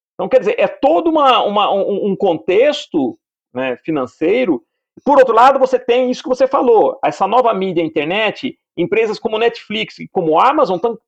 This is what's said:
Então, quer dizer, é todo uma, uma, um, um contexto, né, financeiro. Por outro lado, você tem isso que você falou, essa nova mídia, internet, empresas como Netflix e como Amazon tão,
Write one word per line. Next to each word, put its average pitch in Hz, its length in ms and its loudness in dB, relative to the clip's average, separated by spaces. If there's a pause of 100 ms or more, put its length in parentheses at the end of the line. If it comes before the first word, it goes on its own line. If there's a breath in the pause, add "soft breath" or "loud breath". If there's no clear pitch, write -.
(140)
Então, 185 140 -8
quer 262 120 2
dizer, 185 180 -2
é 190 100 0
todo 330 400 0
uma, 269 340 2
uma, 202 300 -2
um, 196 380 -2
um 185 60 -2
contexto, 180 1000 -2 (360)
né, 127 240 -6
financeiro. 170 840 -2 (420)
Por 269 140 4
outro 254 160 4
lado, 262 240 6
você 254 200 0
tem 254 320 0
isso 247 120 -6
que 226 60 -10
você 254 180 2
falou, 233 580 2
essa 190 220 -2
nova 226 280 2
mídia, 185 280 -2
internet, 165 760 -4 (180)
empresas 214 420 -2
como 269 200 -6
Netflix 226 600 -4
e 165 80 -14
como 160 300 0
Amazon 240 400 2
tão, 233 280 -4